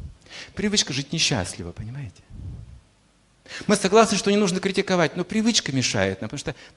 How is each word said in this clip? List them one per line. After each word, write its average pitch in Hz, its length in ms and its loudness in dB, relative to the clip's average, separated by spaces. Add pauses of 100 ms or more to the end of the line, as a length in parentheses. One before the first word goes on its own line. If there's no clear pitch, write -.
(540)
Привычка 202 380 -2
жить 135 200 -6
несчастливо, 98 600 -2
понимаете? 113 500 -12 (1400)
Мы 208 80 6
согласны, 208 420 6
что 202 140 0
не 202 60 4
нужно 185 240 2
критиковать, 185 560 0
но 175 80 -2
привычка 214 480 0
мешает 101 480 2
нам, 107 100 -6
потому 143 80 -10
что - 160 -8 (220)